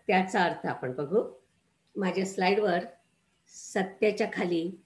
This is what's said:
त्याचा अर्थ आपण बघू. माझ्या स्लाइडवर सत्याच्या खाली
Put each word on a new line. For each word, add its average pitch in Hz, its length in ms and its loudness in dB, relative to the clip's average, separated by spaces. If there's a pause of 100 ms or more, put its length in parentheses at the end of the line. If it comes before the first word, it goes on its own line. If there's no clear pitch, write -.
त्याचा 185 360 4
अर्थ - 240 -2
आपण 127 260 -4
बघू. 151 460 -2 (560)
माझ्या 190 300 0
स्लाइडवर 190 600 2 (600)
सत्याच्या 202 840 -2
खाली 175 380 -2 (140)